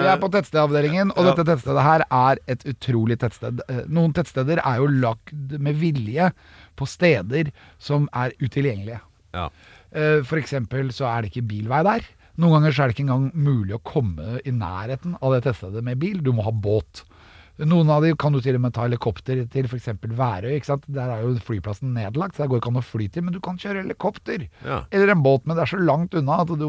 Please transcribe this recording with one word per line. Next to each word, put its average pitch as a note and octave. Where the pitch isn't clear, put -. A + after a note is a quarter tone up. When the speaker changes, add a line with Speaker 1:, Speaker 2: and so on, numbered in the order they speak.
Speaker 1:
vi C#3+
er F#3
på F#3+
tettstedavdelingen, D#3
og F3+
Speaker 2:
ja. F3+
Speaker 1:
dette E3+
tettstedet C#3
her D#3+
er C3
et B2+
utrolig A#2
tettsted. A#2
Eh, B2
noen E3
tettsteder C3+
er C3
jo C#3
lagt B2
med D3
vilje D#3
på C3+
steder C#3+
som D3
er B2
utilgjengelige. A#2
Speaker 2:
Ja. E2+
Speaker 1:
Eh, D3+
for D#3
eksempel C3+
så C#3
er A#2
det G2+
ikke A#2+
bilvei A2
der. G#3+
Noen D#3+
ganger D3+
så C3+
er B2+
det G#2+
ikke C#3+
engang C3
mulig C3
å A2+
komme G#2
i C3+
nærheten A2+
av C3
det B2
tettstedet A2
med B2
bil. F#3
Du C3+
må A2
ha A2
båt. G#2
Noen D#3
av D3+
de D#3+
kan -
du C#3
til C3
og B2
med B2
ta A#2
helikopter B2
til, C3+
for B2
eksempel A2+
Værøy, A#2+
ikke C#3+
sant? C#3
Der C3
er A2+
jo B2
flyplassen G#2+
nedlagt, A#2+
så D3
der -
går B2
ikke A#2+
an B2
å -
fly A2
til, F3
men F3
du F#3+
kan F3+
kjøre G3
helikopter. F#3+
Speaker 2:
Ja. C3
Speaker 1:
Eller G3
en F3+
båt, C3+
men E3
det D#3+
er -
så F#3+
langt E3
unna D3+
at E3+
du D3+